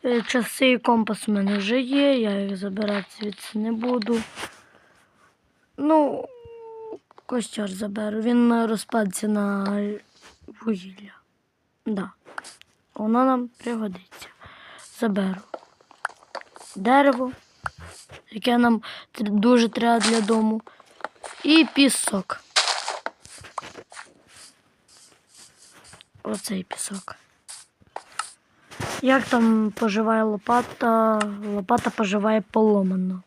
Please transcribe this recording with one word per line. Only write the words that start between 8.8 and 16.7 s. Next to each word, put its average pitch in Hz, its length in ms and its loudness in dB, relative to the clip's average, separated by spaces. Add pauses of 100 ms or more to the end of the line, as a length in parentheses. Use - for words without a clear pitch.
на 202 360 -2 (1000)
вугілля. 196 500 -8 (760)
Да. 196 240 -4 (840)
Воно 226 300 0
нам 247 240 0
пригодиться. 220 800 -10 (720)
Заберу 196 400 0 (1400)